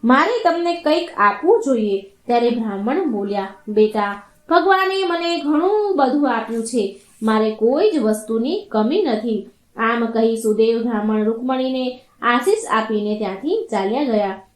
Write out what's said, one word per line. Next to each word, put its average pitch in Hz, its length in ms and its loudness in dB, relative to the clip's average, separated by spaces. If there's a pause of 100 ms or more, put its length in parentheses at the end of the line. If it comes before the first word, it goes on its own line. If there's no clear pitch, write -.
મારે 320 400 2
તમને 339 320 0
કંઈક 330 420 -2
આપવું 311 480 2
જોઈએ. 214 360 0 (240)
ત્યારે 240 240 2
બ્રાહ્મણ 226 640 -2
બોલ્યા, 202 360 -4 (200)
બેટા, 208 540 0 (280)
ભગવાને 381 600 2
મને 339 300 -2
ઘણું 370 560 0
બધું 277 400 2
આપ્યું 226 280 -4
છે, 226 380 -4 (220)
મારે 220 280 2
કોઈ 277 400 2
જ 311 80 0
વસ્તુની 226 720 -2
કમી 247 320 0
નથી. 220 460 -2 (260)
આમ 233 300 0
કહી 226 300 2
સુદેવ 226 480 2
બ્રાહ્મણ 214 400 0
રૂકમણીને 254 800 -2 (200)
આશીષ 262 500 0
આપીને 214 460 -2
ત્યાંથી 220 540 -4
ચાલ્યા 214 320 0
ગયા. 208 380 0 (140)